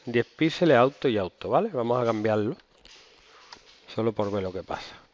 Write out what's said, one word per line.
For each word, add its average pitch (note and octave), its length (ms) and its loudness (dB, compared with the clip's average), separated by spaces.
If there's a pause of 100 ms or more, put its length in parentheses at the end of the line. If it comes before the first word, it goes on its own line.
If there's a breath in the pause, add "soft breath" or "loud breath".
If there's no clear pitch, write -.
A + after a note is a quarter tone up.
diez A#2 200 0
píxeles, D#3 520 2
auto C3+ 320 2
y A2 100 2
auto, F#2 300 -6
¿vale? D#3+ 220 0
Vamos A#2+ 300 0
a A#2+ 60 0
cambiarlo, G#2+ 500 -2 (1400 loud breath)
solo A2+ 200 0
por G#2 180 -4
ver G2 140 -2
lo F#2 80 -6
que F2+ 100 -8
pasa. - 340 -10 (180)